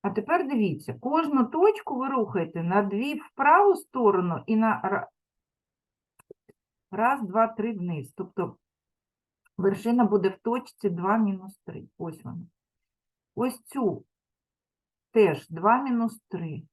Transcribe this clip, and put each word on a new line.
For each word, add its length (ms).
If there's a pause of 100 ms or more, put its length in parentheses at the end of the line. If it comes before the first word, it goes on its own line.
А 20
тепер 380
дивіться, 520
кожну 440
точку 540
ви 100
рухаєте 540
на 200
дві 320
в 200
праву 420
сторону 720
і 100
на 280
ра-, 240 (1800)
раз, 320
два, 240
три 260
вниз. 440
Тобто 400 (1000)
вершина 480
буде 240
в 100
точці 520
два 260
мінус 480
три. 240 (100)
Ось 260
вона. 220 (880)
Ось 280
цю 420 (1040)
теж 380
два 340
мінус 460
три. 340 (100)